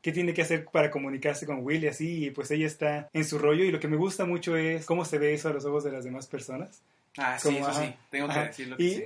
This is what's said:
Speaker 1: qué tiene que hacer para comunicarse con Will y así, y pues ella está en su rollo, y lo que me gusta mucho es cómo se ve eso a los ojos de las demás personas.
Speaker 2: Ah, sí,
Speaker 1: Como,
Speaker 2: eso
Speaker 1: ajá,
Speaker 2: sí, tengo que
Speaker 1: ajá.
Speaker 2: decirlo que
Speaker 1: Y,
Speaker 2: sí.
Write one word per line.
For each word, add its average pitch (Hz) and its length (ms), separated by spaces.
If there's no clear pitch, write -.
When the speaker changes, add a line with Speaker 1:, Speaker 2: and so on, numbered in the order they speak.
Speaker 1:
qué 160 100
tiene 175 220
que 170 80
hacer 160 240
para 151 240
comunicarse 139 560
con 135 180
Will 156 200
y 147 40
así, 160 380
y 139 40
pues 139 200
ella 156 160
está 147 460
en 156 120
su 151 140
rollo, 151 260
y 185 60
lo 156 100
que 151 80
me 151 80
gusta 190 280
mucho 175 320
es 160 300
cómo 170 180
se 156 140
ve 147 160
eso 151 140
a 151 40
los 139 120
ojos 147 200
de 143 80
las 131 120
demás 127 220
personas. 135 560
Speaker 2:
Ah, 127 220
sí, 151 100
Speaker 1:
Como, 139 120
Speaker 2:
eso 139 80
Speaker 1:
ajá, 143 180
Speaker 2:
sí, - 80
tengo 139 160
que 151 60
Speaker 1:
ajá. 151 140
Speaker 2:
decirlo 127 300
que 175 60
Speaker 1:
Y, 180 140
Speaker 2:
sí. 427 100